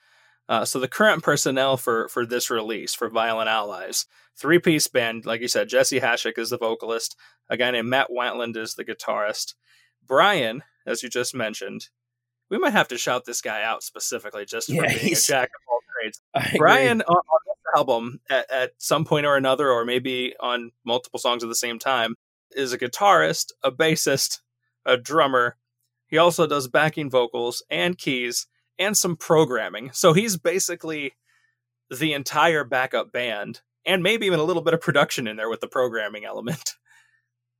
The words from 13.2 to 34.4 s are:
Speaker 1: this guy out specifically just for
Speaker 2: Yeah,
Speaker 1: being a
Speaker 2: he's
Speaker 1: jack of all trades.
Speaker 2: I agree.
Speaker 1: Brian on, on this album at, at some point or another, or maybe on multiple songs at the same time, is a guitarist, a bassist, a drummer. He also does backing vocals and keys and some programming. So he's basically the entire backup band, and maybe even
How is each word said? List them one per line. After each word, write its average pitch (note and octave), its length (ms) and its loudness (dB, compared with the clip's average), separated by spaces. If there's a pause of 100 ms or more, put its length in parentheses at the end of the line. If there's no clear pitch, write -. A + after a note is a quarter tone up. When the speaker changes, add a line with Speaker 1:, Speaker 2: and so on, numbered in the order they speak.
Speaker 1:
this - 160 -8
guy G#2+ 220 -4
out A2 200 -4
specifically G#2+ 600 -10
just A2+ 220 -8
for - 80 -4
Speaker 2:
Yeah, - 140 0
Speaker 1:
being - 80 -2
a - 20 -6
Speaker 2:
he's - 280 0
Speaker 1:
jack C3 220 0
of - 220 -20
all A#2+ 80 0 (240)
trades. A2 180 -10 (140)
Speaker 2:
I C3+ 60 0
agree. C#3 180 0
Speaker 1:
Brian A3+ 440 6
on, E3+ 140 4
on D#3+ 300 2
this - 320 -2
album B2 500 -2
at, C3 220 0
at B2+ 260 -2
some D3+ 300 0
point D3 180 0
or C#3+ 120 4
another, C3+ 340 2
or A#2 160 2
maybe B2+ 540 -2
on A#2+ 320 -4 (120)
multiple B2 360 -4
songs A#2+ 220 0
at A2+ 60 -6
the A2+ 60 -6
same A#2 240 -4
time, A#2 380 0 (340)
is C3 220 -4
a B2 60 -4
guitarist, D#3+ 720 2 (100)
a C3+ 80 2
bassist, D#3 720 0 (440)
a B2+ 140 4
drummer. B2+ 580 2 (520)
He D#3 100 2
also E3+ 280 6
does C#3+ 220 -2
backing D3+ 400 0
vocals A#2+ 640 0
and F3 260 -2
keys B2 500 -4 (320)
and G3 180 -2
some F3 200 0
programming. B2 760 2
So E3+ 200 6
he's G3+ 240 2
basically D#3+ 800 -4 (760)
the D3+ 220 -2
entire D3 520 2
backup B2+ 480 -2
band, A2+ 480 -4 (260)
and F3+ 160 2
maybe G#3+ 240 2
even E3+ 140 4